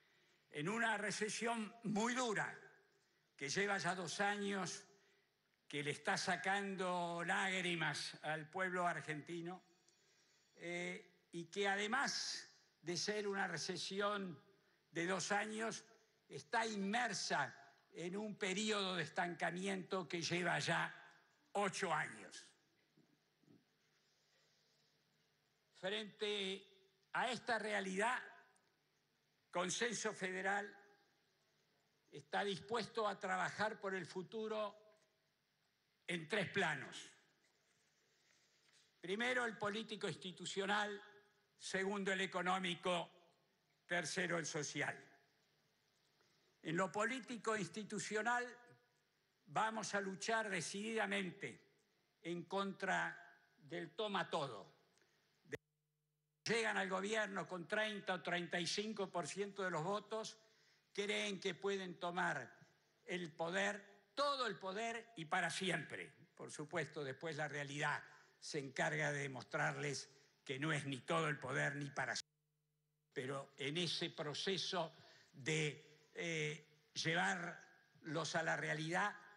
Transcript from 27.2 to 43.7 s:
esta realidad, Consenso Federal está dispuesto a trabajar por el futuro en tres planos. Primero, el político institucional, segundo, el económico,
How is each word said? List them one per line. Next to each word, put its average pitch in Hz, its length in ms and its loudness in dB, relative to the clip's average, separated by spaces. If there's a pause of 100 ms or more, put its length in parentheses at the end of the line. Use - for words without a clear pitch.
esta 226 280 0
realidad, 202 600 0 (1300)
Consenso 196 640 0
Federal 190 600 -2 (1400)
está 190 340 -2
dispuesto 208 640 0
a 196 140 0
trabajar 185 580 0
por 190 160 -2
el 180 120 -2
futuro 214 720 -2 (1300)
en 165 220 -4
tres 202 200 0
planos. 156 640 -2 (1900)
Primero, 240 440 2
el 226 120 0
político 202 520 -2
institucional, 196 920 -2 (560)
segundo, 196 560 0
el 190 100 2
económico, 180 880 2 (760)